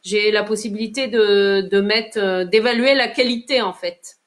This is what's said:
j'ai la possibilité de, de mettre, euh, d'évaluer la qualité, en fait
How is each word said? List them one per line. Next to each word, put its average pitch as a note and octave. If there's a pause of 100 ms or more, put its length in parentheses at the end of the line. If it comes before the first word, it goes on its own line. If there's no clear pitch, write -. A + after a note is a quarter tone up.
j'ai G#3
la G3+
possibilité A3
de, G3+
de G3
mettre, A3
euh, F#3
d'évaluer A#3
la B3
qualité, A#3+
en F#3+
fait -